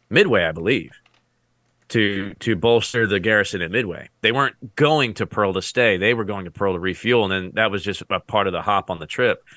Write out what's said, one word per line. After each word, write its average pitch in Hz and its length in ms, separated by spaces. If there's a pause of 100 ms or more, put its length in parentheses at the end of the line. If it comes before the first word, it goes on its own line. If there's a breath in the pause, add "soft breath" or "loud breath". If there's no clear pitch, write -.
Midway, 120 360
I 82 60
believe, 85 420 (960)
to, 101 460
to 113 200
bolster 113 500
the 101 140
garrison 101 420
at 82 100
Midway. 90 360 (140)
They 110 100
weren't 135 460
going 147 380
to 104 120
Pearl 101 260
to 92 80
stay. 113 360
They 104 160
were 113 100
going 98 220
to 85 60
Pearl 98 220
to 87 60
refuel, 104 460
and 95 80
then 92 220
that 110 160
was 98 120
just 101 260
a 95 120
part 101 260
of 90 60
the 82 80
hop 98 280
on 87 100
the - 60
trip. - 380 (140 soft breath)